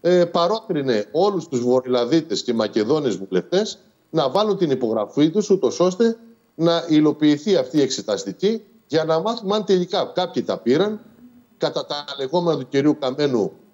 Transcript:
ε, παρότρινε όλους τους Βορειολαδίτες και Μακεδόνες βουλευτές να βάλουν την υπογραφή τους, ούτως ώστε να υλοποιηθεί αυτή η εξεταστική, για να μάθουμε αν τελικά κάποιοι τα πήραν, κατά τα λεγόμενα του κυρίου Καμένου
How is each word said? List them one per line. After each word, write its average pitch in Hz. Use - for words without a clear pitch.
ε, 180
παρότρινε 170
όλους 185
τους 123
Βορειολαδίτες 127
και 117
Μακεδόνες 113
βουλευτές 98
να 156
βάλουν 196
την 165
υπογραφή 123
τους, 202
ούτως 185
ώστε 226
να 165
υλοποιηθεί 151
αυτή 151
η 143
εξεταστική, 107
για 156
να 160
μάθουμε 208
αν 214
τελικά 180
κάποιοι 180
τα 95
πήραν, 196
κατά 147
τα 147
λεγόμενα 156
του 131
κυρίου 147
Καμένου 131